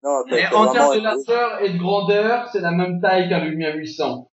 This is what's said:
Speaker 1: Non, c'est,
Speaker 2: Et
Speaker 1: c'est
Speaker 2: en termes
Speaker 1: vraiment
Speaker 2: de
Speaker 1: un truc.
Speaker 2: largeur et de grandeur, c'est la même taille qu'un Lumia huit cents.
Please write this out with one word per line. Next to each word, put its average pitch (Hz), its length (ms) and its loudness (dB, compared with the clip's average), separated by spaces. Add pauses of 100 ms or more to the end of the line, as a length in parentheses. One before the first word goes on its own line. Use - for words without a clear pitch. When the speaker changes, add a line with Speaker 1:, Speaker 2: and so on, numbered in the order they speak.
Speaker 1:
Non, 139 240 0
c'est, 131 120 0
Speaker 2:
Et 180 80 2
Speaker 1:
c'est - 60 -2
Speaker 2:
en - 180 6
termes 143 160 4
Speaker 1:
vraiment 139 60 2
Speaker 2:
de 214 120 0
Speaker 1:
un 214 80 0
truc. - 140 -6
Speaker 2:
largeur 233 340 0
et 196 100 0
de 170 60 -4
grandeur, 202 720 0
c'est 202 80 -2
la 170 100 -2
même 180 300 -2
taille 185 280 2
qu'un 165 160 0
Lumia 156 300 -4
huit 156 140 -8
cents. 123 480 -6